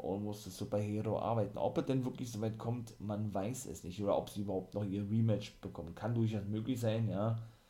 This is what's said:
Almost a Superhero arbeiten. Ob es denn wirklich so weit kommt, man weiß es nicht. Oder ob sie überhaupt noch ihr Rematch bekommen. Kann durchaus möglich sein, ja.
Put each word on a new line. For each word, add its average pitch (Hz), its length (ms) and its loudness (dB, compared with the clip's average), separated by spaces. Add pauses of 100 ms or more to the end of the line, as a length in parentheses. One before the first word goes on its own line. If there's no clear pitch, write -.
Almost 104 460 -4
a - 20 -8
Superhero 104 680 0
arbeiten. 110 380 2
Ob - 200 2
es - 100 2
denn 131 180 2
wirklich 127 260 -4
so 104 80 -6
weit 110 180 0
kommt, 117 440 -4
man 104 320 -2
weiß 104 320 -2
es - 180 -8
nicht. 90 180 -6
Oder 98 160 4
ob - 120 0
sie 101 120 -4
überhaupt 95 340 -2
noch 104 100 0
ihr 101 240 0
Rematch 110 500 4
bekommen. 85 340 -8
Kann 113 220 -2
durchaus 110 300 2
möglich 107 340 0
sein, 113 300 2
ja. 107 280 2 (320)